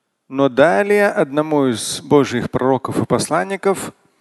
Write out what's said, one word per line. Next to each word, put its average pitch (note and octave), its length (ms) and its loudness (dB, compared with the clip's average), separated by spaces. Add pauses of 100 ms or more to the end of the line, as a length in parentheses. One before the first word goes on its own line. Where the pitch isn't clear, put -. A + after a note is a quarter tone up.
(280)
Но C3+ 200 0
далее G3+ 600 2
одному D3+ 600 0
из - 320 -6
Божьих C3+ 500 2
пророков - 500 -2
и - 40 -4
посланников F#3 880 -2 (280)